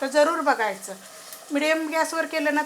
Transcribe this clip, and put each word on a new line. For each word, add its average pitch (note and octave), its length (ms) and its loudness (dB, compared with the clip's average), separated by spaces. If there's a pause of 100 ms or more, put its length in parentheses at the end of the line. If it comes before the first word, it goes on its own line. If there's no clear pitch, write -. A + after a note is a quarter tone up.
तर C4+ 60 -2
जरूर D4 340 4
बघायचं. A3 540 0 (560)
मिडियम D#4 380 0
गॅसवर D#4+ 380 0
केलं D4+ 280 -2
ना D4+ 120 2